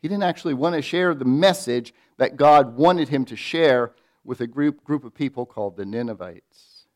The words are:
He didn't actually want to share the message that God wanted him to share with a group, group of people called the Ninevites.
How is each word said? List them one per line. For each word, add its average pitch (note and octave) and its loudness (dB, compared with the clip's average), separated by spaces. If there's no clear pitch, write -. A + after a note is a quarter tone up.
He D#3 -8
didn't G3+ -4
actually E3+ -4
want D#3+ -2
to D3 -4
share F3 0
the C3+ -8
message C3 0
that - 0
God C#3+ 6
wanted D#3+ 2
him C3+ -2
to A#2 -14
share C3 0
with B2+ -10
a A#2+ -4
group, D3 -4
group C#3+ -6
of A#2 -20
people B2+ -8
called G2+ -8
the G2 -10
Ninevites. G2 -12